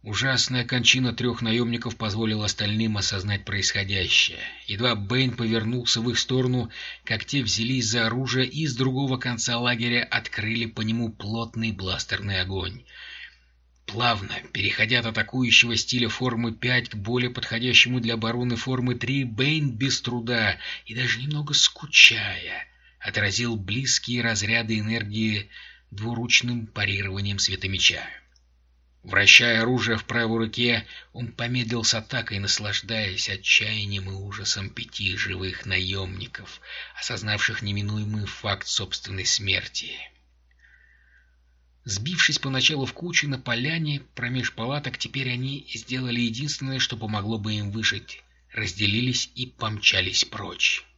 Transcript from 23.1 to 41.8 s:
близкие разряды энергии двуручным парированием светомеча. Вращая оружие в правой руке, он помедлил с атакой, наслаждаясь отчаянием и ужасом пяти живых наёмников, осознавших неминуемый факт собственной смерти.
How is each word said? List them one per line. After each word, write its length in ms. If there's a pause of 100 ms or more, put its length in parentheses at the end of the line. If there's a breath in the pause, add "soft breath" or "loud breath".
близкие 680
разряды 580
энергии 680 (440 loud breath)
двуручным 720
парированием 720
светомеча. 640 (1000)
Вращая 600
оружие 360
в 60
правой 340
руке, 480 (260 loud breath)
он 200
помедлил 500
с 120
атакой, 440
наслаждаясь 880
отчаянием 800
и 60
ужасом 560
пяти 460
живых 500
наёмников, 920 (360 loud breath)
осознавших 640
неминуемый 640
факт 420
собственной 580
смерти. 640 (1900 soft breath)